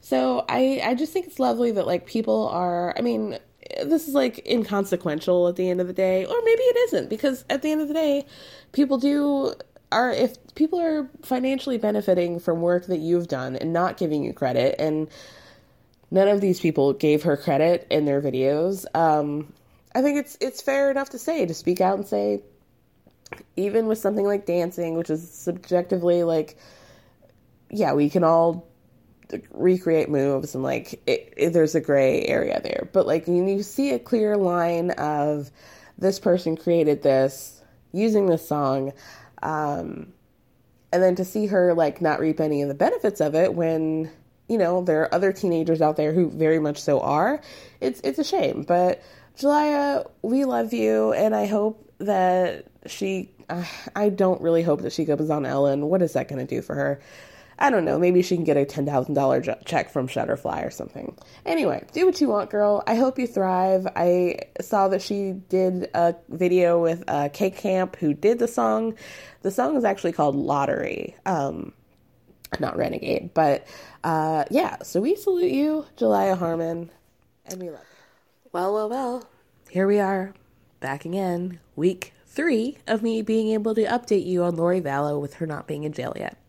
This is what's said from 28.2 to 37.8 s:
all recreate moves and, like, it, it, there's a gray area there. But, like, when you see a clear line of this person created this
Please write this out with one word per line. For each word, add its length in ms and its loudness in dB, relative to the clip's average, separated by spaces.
all 440 2
recreate 580 2
moves 460 0
and, 80 -4
like, 420 -6
it, 300 -2
it, 180 2
there's 220 4
a 60 4
gray 440 2
area 360 0
there. 320 -6
But, 140 4
like, 200 0
when 200 2
you 160 -2
see 280 -2
a 80 -2
clear 380 0
line 540 0
of 580 -2
this 220 0
person 360 2
created 480 2
this 580 0